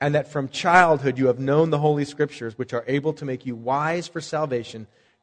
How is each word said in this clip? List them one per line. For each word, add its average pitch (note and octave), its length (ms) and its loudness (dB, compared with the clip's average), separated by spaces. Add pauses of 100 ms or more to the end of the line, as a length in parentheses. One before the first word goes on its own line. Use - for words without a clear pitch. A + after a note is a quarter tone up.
and D3 140 0
that D3 160 -2
from C3+ 180 -4
childhood D#3+ 680 4
you C3 80 4
have B2 140 2
known D3 300 2
the D3+ 80 0
Holy D3 260 2
Scriptures, C#3 520 -6
which B2+ 160 -6
are A#2 140 -4
able C#3+ 280 0
to D3+ 100 -14
make C3 220 -8
you A#2+ 100 -6
wise D3+ 500 -2
for E3 140 -10
salvation B2+ 680 -4 (360)